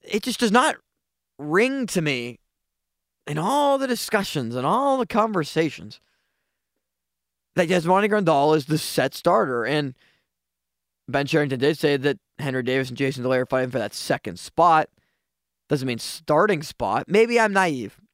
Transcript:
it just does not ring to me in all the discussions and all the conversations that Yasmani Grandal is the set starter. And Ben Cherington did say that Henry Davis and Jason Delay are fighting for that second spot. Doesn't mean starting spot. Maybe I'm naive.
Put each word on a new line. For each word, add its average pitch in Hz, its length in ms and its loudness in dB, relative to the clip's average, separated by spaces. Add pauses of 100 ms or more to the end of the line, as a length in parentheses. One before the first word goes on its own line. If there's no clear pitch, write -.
it 202 220 -4
just 240 180 -4
does 233 100 2
not 220 260 4 (600)
ring 226 500 0
to - 120 -2
me 123 380 -4 (880)
in 147 100 -6
all 277 400 2
the 269 100 -2
discussions 196 680 -2
and 123 120 -2
all 269 300 2
the 247 100 -2
conversations 165 960 -2 (1500)
that 175 140 2
Yasmani 185 400 2
Grandal 160 480 4
is 143 100 0
the 156 120 0
set - 360 -2
starter. 160 500 2
And 139 300 -2 (1120)
Ben 139 180 -2
Cherington 139 340 0
did 147 180 2
say 147 200 2
that 135 200 0 (200)
Henry 131 240 -4
Davis 131 260 -2
and 123 80 -12
Jason 135 260 -4
Delay 127 160 0
are 127 80 -2
fighting 127 240 -2
for 123 80 -4
that 107 160 -4
second - 440 -6
spot. 165 500 2 (800)
Doesn't 131 180 -2
mean 120 120 -4
starting 160 640 0
spot. 110 460 -4
Maybe 233 300 2
I'm 214 140 2
naive. 156 480 -2 (140)